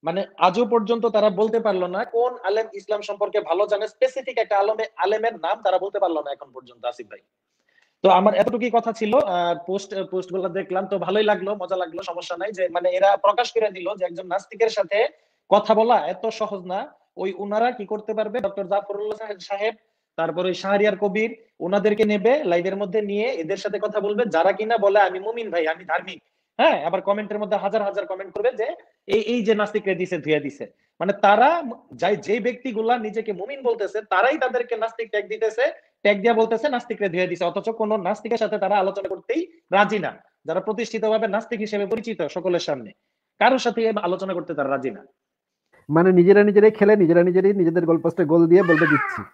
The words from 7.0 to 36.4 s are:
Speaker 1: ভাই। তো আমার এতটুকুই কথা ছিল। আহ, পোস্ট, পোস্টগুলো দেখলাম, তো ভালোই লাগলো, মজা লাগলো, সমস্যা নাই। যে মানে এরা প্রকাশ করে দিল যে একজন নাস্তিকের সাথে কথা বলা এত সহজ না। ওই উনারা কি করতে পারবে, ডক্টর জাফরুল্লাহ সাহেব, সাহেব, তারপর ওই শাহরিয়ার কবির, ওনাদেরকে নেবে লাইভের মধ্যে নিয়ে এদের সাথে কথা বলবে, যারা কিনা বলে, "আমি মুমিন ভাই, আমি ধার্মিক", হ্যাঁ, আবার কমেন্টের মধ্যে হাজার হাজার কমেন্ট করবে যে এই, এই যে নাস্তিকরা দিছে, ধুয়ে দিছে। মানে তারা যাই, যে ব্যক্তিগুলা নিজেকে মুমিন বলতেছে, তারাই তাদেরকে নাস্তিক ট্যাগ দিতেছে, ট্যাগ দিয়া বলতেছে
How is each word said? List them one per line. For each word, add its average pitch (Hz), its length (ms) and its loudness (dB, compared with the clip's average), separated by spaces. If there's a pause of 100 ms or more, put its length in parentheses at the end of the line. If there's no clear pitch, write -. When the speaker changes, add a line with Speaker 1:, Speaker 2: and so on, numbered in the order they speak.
Speaker 1:
ভাই। 104 120 -20 (840)
তো 190 60 6
আমার 190 260 6
এতটুকুই 220 380 0
কথা 233 180 2
ছিল। 214 240 -2
আহ, 175 520 0
পোস্ট, 196 280 -6 (160)
পোস্টগুলো 185 380 -4
দেখলাম, 185 380 -4
তো 196 120 -2
ভালোই 190 240 0
লাগলো, 202 320 0
মজা 185 200 -6
লাগলো, 175 280 -6
সমস্যা 175 340 -8
নাই। 202 140 -6
যে 180 180 -2
মানে 175 200 0
এরা 196 280 4
প্রকাশ 214 360 2
করে 214 180 0
দিল 185 240 -6
যে 180 100 -6
একজন 175 220 -8
নাস্তিকের 196 420 -2
সাথে 208 380 0 (420)
কথা 208 260 4
বলা 220 320 2
এত 185 180 -8
সহজ 202 400 -6
না। 202 280 -8 (240)
ওই 185 160 -4
উনারা 208 380 -2
কি 226 140 -10
করতে 214 280 -8
পারবে, 214 260 -4
ডক্টর 196 280 -6
জাফরুল্লাহ 202 500 -4
সাহেব, 214 220 -12
সাহেব, 202 340 -6 (420)
তারপর 165 300 -4
ওই 185 80 -2
শাহরিয়ার 202 440 0
কবির, 208 380 -2 (240)
ওনাদেরকে 208 460 2
নেবে 214 380 2
লাইভের 175 320 0
মধ্যে 202 260 -2
নিয়ে 208 300 -2
এদের 170 260 -4
সাথে 202 220 -6
কথা 208 200 -2
বলবে, 208 260 -2
যারা 170 260 2
কিনা 214 260 -2
বলে, 202 220 4
"আমি 185 200 2
মুমিন 220 320 -8
ভাই, 170 160 -2
আমি 175 180 -6
ধার্মিক", 175 380 -6 (340)
হ্যাঁ, 226 280 4
আবার 185 160 -2
কমেন্টের 208 380 -2
মধ্যে 208 180 -2
হাজার 202 260 -2
হাজার 196 220 -4
কমেন্ট 185 280 -10
করবে 220 180 0
যে 254 240 -4 (320)
এই, 208 140 2
এই 226 240 -2
যে 220 100 4
নাস্তিকরা 202 380 -2
দিছে, 180 240 -4
ধুয়ে 151 220 0
দিছে। 135 340 -10 (260)
মানে 190 140 -2
তারা 233 500 4 (300)
যাই, 170 240 0
যে 202 220 -2
ব্যক্তিগুলা 233 580 -2
নিজেকে 214 360 -6
মুমিন 262 300 -12
বলতেছে, 214 380 -2
তারাই 214 360 2
তাদেরকে 240 400 -4
নাস্তিক 226 320 -6
ট্যাগ 208 180 -4
দিতেছে, 220 440 -2 (300)
ট্যাগ 202 200 2
দিয়া 233 120 4
বলতেছে 220 360 0